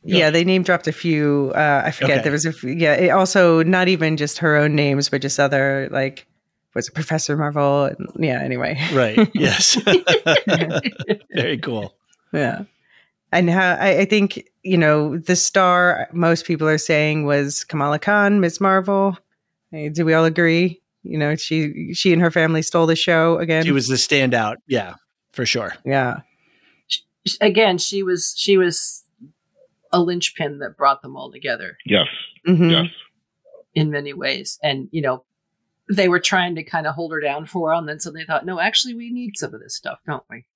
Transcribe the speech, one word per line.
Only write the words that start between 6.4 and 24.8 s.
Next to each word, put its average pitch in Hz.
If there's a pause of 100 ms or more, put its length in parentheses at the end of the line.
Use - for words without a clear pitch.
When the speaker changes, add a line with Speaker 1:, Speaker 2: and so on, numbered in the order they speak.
Speaker 1:
was -
it -
Professor 156
Marvel? 143
And, - (100)
yeah. 139
Anyway. 131 (140)
Speaker 2:
Right. 120 (140)
Speaker 1:
<laughs> -
Speaker 2:
Yes. -
<laughs> -
Very 143
cool. 107 (380)
Speaker 1:
Yeah. 151 (680)
And 175
how, 180
I, 190
I 202
think, 196 (200)
you 185
know, 151
the 175
star, 180
most 165
people 156
are 156
saying, 151
was 143
Kamala 147
Khan, 202
Ms. 170
Marvel. 196 (560)
Eh, 151
do 156
we 160
all 160
agree? 165 (220)
You 180
know, 147
she, 156
she 180
and 165
her 170
family 160
stole 165
the 160
show 165
again. 160
Speaker 2:
She 160
was 131
the 131
standout. 123 (100)
Yeah, 101 (380)